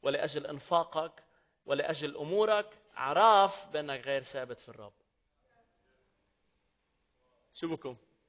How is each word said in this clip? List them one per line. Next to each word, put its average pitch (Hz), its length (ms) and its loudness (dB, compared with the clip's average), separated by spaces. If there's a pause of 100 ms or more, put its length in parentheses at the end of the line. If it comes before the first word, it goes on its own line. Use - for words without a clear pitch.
ولأجل 143 440 -4
إنفاقك 160 760 -4 (420)
ولأجل 147 520 -4
أمورك، 208 520 0 (260)
عرف 196 760 6
بأنك 143 320 -4
غير 135 180 0
ثابت 127 360 -10
في - 100 -20
الرب. 110 240 -20 (2500)
شو - 140 -10
بكم؟ 143 300 -8 (320)